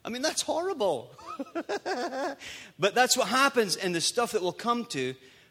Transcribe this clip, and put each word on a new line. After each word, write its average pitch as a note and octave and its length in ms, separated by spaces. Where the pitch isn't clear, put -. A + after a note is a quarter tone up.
I - 40
mean, B3 120
that's - 200
horrible. B3 760
<laughs> - 40
But G3+ 160
that's B3 220
what G#3 100
happens B3 480
in F#3 180
the E3 80
stuff - 320
that G#3 80
we'll F3+ 100
come A#3 360
to C3 280